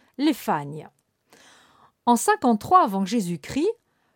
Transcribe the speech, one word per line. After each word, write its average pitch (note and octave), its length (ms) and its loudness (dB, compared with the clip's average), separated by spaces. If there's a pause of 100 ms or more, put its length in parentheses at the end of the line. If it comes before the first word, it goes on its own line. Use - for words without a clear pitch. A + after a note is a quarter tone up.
(180)
les D4+ 140 2
Fagnes. D3+ 580 -6 (1160)
En A#3+ 100 4
cinquante-trois F4 680 2
avant G3 200 -2
Jésus-Christ, G#3 720 -4 (420)